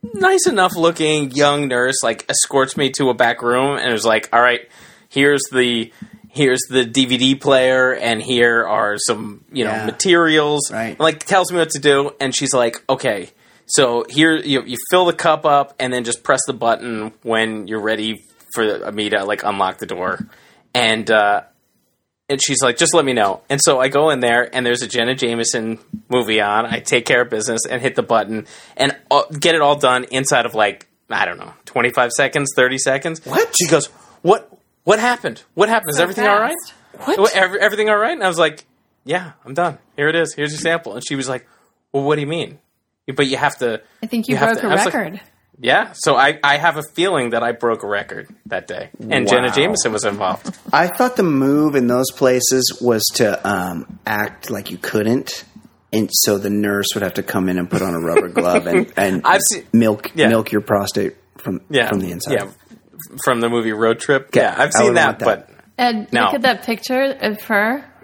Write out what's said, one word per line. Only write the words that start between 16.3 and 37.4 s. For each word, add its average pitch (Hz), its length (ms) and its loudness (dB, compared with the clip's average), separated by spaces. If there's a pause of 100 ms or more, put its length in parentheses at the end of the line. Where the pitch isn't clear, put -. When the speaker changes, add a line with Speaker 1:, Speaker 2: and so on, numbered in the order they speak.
Speaker 1:
the 139 60 -6
button 113 600 -4 (100)
when 110 440 -2
you're 107 140 -6
ready 110 420 -4 (300)
for 107 380 -2
me 104 180 -4
to, 101 160 0
like, 101 180 -4
unlock 98 360 -2
the 107 60 -8
door." 90 340 -6 (540)
And, 110 380 2
uh, 104 300 4 (880)
and 135 140 -2
she's 131 180 -2
like, 120 160 2
"Just - 160 2
let 156 120 4
me 131 80 0
know." 101 360 0
And 139 140 -2
so 139 160 4
I 131 80 2
go 143 220 2
in 139 100 0
there, 120 340 2
and 127 120 -2
there's 120 160 0
a 120 60 -8
Jenna 123 280 0
Jameson 117 640 -2 (300)
movie 110 320 2
on. 104 240 0
I 113 140 -4
take 120 260 0
care 123 160 4
of 120 80 0
business 113 360 -4
and 127 160 -6
hit 131 140 -2
the 120 80 -2
button 107 420 -2 (300)
and, 139 200 -2 (140)
uh, 143 140 4 (160)
get 165 160 4
it 156 60 2
all 143 160 4
done 127 340 2
inside 131 340 0
of, 117 80 -6
like, 104 340 -2 (220)
I 101 160 -2
don't 87 140 -8
know, 92 140 -16 (120)
twenty-five 123 460 0
seconds, 139 440 -2
thirty 127 220 2
seconds. 139 480 -4
Speaker 2:
What? - 320 -2
Speaker 1:
She 170 100 0
goes, 147 180 4 (380)
"What, 170 280 2 (320)
what 208 160 4
happened? 226 440 -2 (100)
What 208 160 2
happened? 220 220 0
Is 143 60 -2
Speaker 3:
So 165 60 4
Speaker 1:
everything 190 240 0
all 208 120 4
right?" 269 160 -2 (420)
Speaker 3:
fast. - 100 -10
Speaker 2:
What? 330 120 0
Speaker 1:
"What, 208 160 2
ev-, 190 200 2